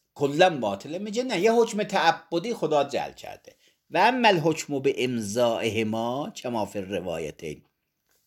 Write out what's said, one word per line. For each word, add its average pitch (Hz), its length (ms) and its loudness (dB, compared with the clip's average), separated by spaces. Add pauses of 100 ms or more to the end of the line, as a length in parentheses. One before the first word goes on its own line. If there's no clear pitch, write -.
(160)
کلاً 147 440 2
باطله. 110 380 -4
میگه 214 260 -6
نه، 240 160 -2
یه 220 140 4
حکم 220 300 2
تعبدی 175 720 0
خدا 151 300 2
جعل 73 300 -4
کرده. - 420 -20 (340)
و 147 80 -2
اما 233 300 4
الحکم 156 520 2
به 131 240 0
امضائهما 113 1300 -2
کما 117 300 -4
فی 101 140 -10
الروایتین، 85 840 -8 (600)